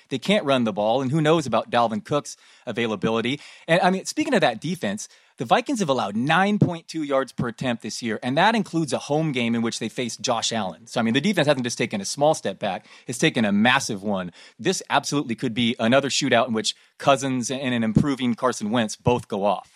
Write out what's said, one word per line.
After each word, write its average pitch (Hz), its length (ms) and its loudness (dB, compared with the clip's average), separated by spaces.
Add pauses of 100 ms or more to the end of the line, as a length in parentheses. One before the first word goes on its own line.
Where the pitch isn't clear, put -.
They 135 100 -4
can't 196 260 0
run 131 200 2
the 110 60 0
ball, 107 300 0
and 131 80 -2
who 156 100 0
knows 156 280 2
about 113 240 -2
Dalvin 113 340 0
Cook's - 320 -4 (300)
availability. 113 760 -2 (260)
And, 165 140 4
I 185 80 4
mean, 190 160 -2
speaking 302 300 -2
of 185 60 4
that 123 200 2
defense, 113 480 -6 (280)
the 131 80 -6
Vikings 226 340 0
have 180 100 0
allowed 107 260 0
nine 175 440 2
point 170 280 0
two 160 140 -6
yards 135 300 -2
per 127 160 -4
attempt 120 340 -4
this - 220 -8
year, 110 180 -4
and 127 160 -2
that 202 160 4
includes 165 400 -2
a 113 60 -2
home 151 320 -2
game 117 240 0
in 117 80 0
which 113 160 -2
they 113 100 -4
faced 123 320 -6
Josh 117 320 -2
Allen. 101 320 -6
So, - 140 -4
I 117 40 2
mean, 113 120 2
the 139 80 2
defense 175 240 2
hasn't 135 160 2
just 120 160 -4
taken 110 220 -2
a 98 40 -8
small 147 300 2
step 98 240 -6
back, 101 260 -6 (220)
it's 123 100 -8
taken 151 260 2
a 104 80 2
massive 110 520 2
one. 95 280 -4 (280)
This 180 320 -2
absolutely 139 420 0
could 113 220 -4
be 117 240 0
another 127 300 4
shootout 123 400 2
in 117 40 -2
which 107 220 -4 (240)
Cousins 131 500 2
and 131 240 -2
an 117 100 0
improving 120 520 2
Carson 117 340 -2
Wentz 113 260 0
both 120 320 -2
go 98 160 -4
off. 98 320 0